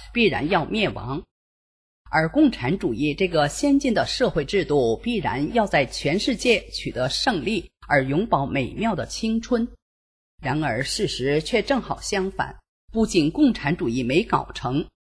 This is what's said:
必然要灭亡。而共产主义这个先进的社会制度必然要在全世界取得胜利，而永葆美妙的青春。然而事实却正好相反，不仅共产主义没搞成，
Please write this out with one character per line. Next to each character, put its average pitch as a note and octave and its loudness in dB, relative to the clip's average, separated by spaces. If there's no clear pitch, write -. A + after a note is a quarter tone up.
必 A#3 6
然 C#3 0
要 F3 2
灭 G3+ -2
亡。 B2 -8
而 D#3+ 2
共 D4 4
产 - -2
主 A#2 -2
义 C#3+ 0
这 F#3+ 0
个 D3+ 2
先 C#4 2
进 C4+ 2
的 D#3 2
社 A3+ 0
会 D3+ 0
制 F#3+ 0
度 B2+ 2
必 A#3+ -4
然 C#3+ -2
要 A3 4
在 D#3 2
全 D3 -2
世 A#3+ 0
界 A3+ 2
取 - -8
得 B2+ -2
胜 - -2
利， G#3 -4
而 C#3 4
永 D3 0
葆 C#3+ 0
美 B2+ -2
妙 A3 -2
的 C#3+ -4
青 A3+ -2
春。 A#3 0
然 C#3+ -2
而 B2+ -2
事 G3+ -2
实 C#3+ 0
却 G#3+ 0
正 A3+ 0
好 - -6
相 G3 -2
反， C3+ -6
不 A3 0
仅 E3 2
共 C#4 4
产 D3 -2
主 E3 -2
义 B2+ 0
没 C#3 2
搞 - -2
成， C3 -2